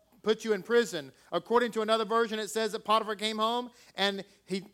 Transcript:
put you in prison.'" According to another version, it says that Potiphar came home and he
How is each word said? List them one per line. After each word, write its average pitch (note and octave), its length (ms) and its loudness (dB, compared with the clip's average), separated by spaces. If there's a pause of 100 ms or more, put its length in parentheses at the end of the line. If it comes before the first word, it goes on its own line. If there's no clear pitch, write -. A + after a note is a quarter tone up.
(220)
put G#3+ 220 0
you A3 80 0
in F#3+ 100 0
prison.'" F3+ 500 0 (200)
According A3+ 400 2
to A3 100 -2
another A3 220 2
version, A3 340 0
it G#3 100 -6
says A3 240 -2
that A3 120 -8
Potiphar G#3+ 320 2
came G#3+ 220 -4
home A#3+ 340 -2 (240)
and G3 280 0 (200)
he F#3 300 -6